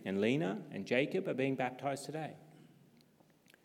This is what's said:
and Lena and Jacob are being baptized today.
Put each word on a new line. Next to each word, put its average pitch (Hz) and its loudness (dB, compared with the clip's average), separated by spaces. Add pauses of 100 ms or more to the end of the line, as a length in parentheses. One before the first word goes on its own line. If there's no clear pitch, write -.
and 98 2
Lena 160 2 (100)
and 98 -6
Jacob 151 2
are 151 0
being 131 2
baptized 131 -2
today. 147 -6 (1300)